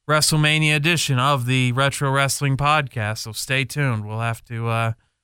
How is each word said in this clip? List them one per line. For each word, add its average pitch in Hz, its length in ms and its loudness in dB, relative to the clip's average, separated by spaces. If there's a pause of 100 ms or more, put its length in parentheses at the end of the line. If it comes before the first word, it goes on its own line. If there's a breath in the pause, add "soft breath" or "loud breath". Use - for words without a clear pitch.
WrestleMania 151 680 2
edition 147 420 0
of 131 280 2
the 127 260 2
Retro 135 400 0
Wrestling 139 440 0
Podcast. 127 640 -2
So 110 140 -12
stay 131 320 -2
tuned. 120 420 -2
We'll 110 140 -6
have 117 240 -4
to, 117 240 -6
uh, 113 240 0 (320)